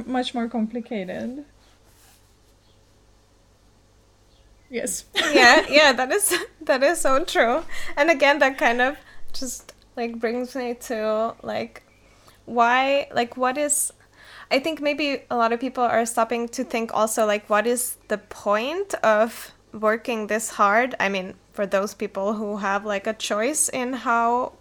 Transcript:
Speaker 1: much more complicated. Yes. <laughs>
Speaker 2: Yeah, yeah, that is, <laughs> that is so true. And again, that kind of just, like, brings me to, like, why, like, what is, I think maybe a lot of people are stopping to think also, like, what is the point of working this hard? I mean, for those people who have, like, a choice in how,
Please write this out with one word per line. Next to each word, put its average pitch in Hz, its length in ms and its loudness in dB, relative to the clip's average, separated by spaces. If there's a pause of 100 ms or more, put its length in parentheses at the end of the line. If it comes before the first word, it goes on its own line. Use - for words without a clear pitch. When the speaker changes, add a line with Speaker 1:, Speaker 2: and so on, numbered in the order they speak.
Speaker 1:
much 247 300 -4
more 233 160 -2
complicated. 226 960 -6 (3250)
Yes. - 400 -8
<laughs> 320 240 -2
Speaker 2:
Yeah, 262 360 8
yeah, 285 240 8
that 254 180 -2
is, 403 220 0 (160)
<laughs> - 120 -20
that 277 220 2
is 330 180 2
so 277 220 2
true. 302 400 2 (340)
And 302 120 4
again, 285 300 4
that 269 180 2
kind 247 240 2
of 269 160 0 (360)
just, - 400 -8 (220)
like, 233 240 -6
brings 240 360 -4
me 247 180 -4 (160)
to, 220 540 -2
like, 226 400 -8 (600)
why, 254 680 2
like, 240 240 -2
what 254 200 0
is, - 340 0 (600)
I 262 80 4
think 302 220 -2
maybe 294 480 -2
a 240 60 -2
lot 233 180 2
of 233 60 0
people 262 240 -2
are 233 220 2
stopping 233 440 -2
to 247 140 -6
think 226 300 -4
also, 220 320 0
like, 208 240 -2
what 214 180 2
is 240 300 -2 (100)
the 208 100 -2
point 247 800 -4
of 220 560 2 (200)
working 220 560 -2
this 214 240 -2
hard? 226 480 2
I 196 100 0
mean, 190 260 -6 (180)
for 208 140 -4
those 196 260 0
people 202 400 -4
who 214 240 -6
have, 202 280 -2
like, 202 220 -4
a 220 60 -2
choice 233 560 -2
in 254 240 -4
how, 233 680 0